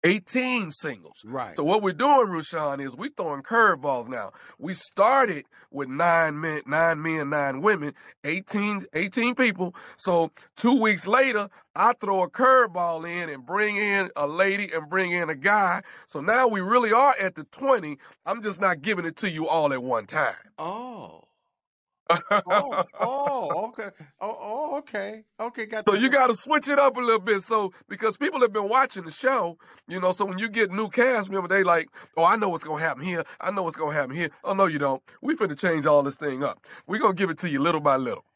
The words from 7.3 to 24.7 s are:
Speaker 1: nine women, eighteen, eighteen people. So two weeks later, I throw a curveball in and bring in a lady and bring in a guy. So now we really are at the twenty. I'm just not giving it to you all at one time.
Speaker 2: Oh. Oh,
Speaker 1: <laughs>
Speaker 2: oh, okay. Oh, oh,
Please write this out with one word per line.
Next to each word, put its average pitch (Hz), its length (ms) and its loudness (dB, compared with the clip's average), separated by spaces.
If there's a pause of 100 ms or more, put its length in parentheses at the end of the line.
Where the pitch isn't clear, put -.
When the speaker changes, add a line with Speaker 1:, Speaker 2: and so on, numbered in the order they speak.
Speaker 1:
nine 139 300 -2
women, 160 340 0 (300)
eighteen, 196 580 -4 (120)
eighteen 226 400 -2
people. 185 400 -2 (220)
So 170 340 2 (260)
two 240 240 2
weeks 208 260 0
later, 226 420 2 (260)
I 226 260 2
throw 196 220 0
a 175 80 -2
curveball 180 800 2
in 170 200 -6
and 135 160 -12
bring 202 320 0
in 202 400 0
a 147 100 0
lady 196 480 0
and 156 140 -6
bring 180 240 0
in 175 180 -2
a 156 60 -4
guy. 190 460 2 (240)
So - 140 -10
now 233 280 4
we 208 120 0
really 220 320 2
are 262 280 6
at 190 140 -2
the 156 100 -12
twenty. 190 540 -2 (280)
I'm 214 160 -4
just 202 180 -6
not 175 220 2
giving 180 220 -2
it 165 140 -8
to 196 120 -2
you 156 180 -4
all 151 240 2
at 127 100 -4
one 120 240 -2
time. 135 280 -2 (240)
Speaker 2:
Oh. 180 680 -12 (1200)
Oh, 196 380 0
Speaker 1:
<laughs> - 140 -14
Speaker 2:
oh, 240 680 -2
okay. 220 220 -12 (300)
Oh, 208 200 -8
oh, 277 380 -6